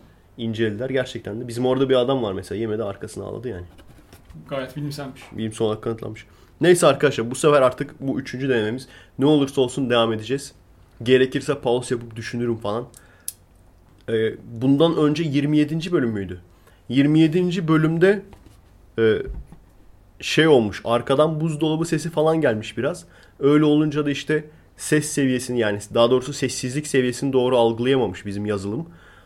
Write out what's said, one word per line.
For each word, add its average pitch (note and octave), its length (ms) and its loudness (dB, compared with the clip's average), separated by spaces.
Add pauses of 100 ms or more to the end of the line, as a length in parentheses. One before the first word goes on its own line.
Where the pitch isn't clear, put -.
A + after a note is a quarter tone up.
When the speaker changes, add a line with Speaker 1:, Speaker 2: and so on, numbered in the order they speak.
(380)
Speaker 1:
incelediler A2+ 520 -4
gerçekten B2+ 520 -6
de. B2 60 -12
Bizim A#2+ 180 -4
orada B2+ 240 2
bir C3 60 4
adam B2+ 280 2
var G2+ 100 -2
mesela, F#2+ 280 -6
yemedi, A2 220 -4
arkasına G2+ 400 -10
ağladı G#2 260 -10
yani. F2+ 160 -10 (840)
Speaker 2:
Gayet C3 280 -8
bilimselmiş. C#3+ 440 -10 (100)
Speaker 1:
Bilimsel A2 360 -4
olarak G#2+ 160 -4
kanıtlanmış. A2+ 420 -8 (360)
Neyse F3 260 6
arkadaşlar, C3+ 440 0
bu C3 40 -8
sefer D3 260 4
artık C3 380 0
bu C3+ 200 -6
üçüncü C3+ 300 -6
denememiz. A#2 380 -2 (320)
Ne C3 60 2
olursa C#3 360 2
olsun B2+ 280 -2
devam A#2 240 2
edeceğiz. A2+ 400 -8 (500)
Gerekirse C3 560 2
pause B2 360 -2
yapıp A2+ 200 -8
düşünürüm A#2 420 -4
falan. A2 300 -6 (1200)
Ee, A2 240 0 (280)
bundan C#3+ 360 4
önce D3+ 260 2
yirmi D3 340 0
yedinci D#3 340 -2
bölüm C#3 180 0
müydü? F#2 320 -6 (480)
Yirmi C#3+ 300 4
yedinci E3+ 480 2
bölümde, D#3+ 540 4 (800)
e, A2 180 4 (1000)
şey - 280 2
olmuş, A2+ 380 4
arkadan C#3 560 2
buzdolabı D#3+ 440 -2
sesi E3 240 -4
falan D#3+ 320 0
gelmiş A2 360 -2
biraz. D#3 280 -4 (340)
Öyle D3 260 4
olunca D3+ 400 2
da D3 60 -2
işte D3+ 340 -4 (320)
ses D3+ 320 0
seviyesini, B2+ 500 0
yani G#2 200 0 (140)
daha A#2 180 6
doğrusu C3 220 0
sessizlik C3+ 540 -6
seviyesini C3 460 0
doğru B2+ 240 2
algılayamamış A#2 680 2
bizim G2+ 200 -6
yazılım. G#2 440 -6 (360)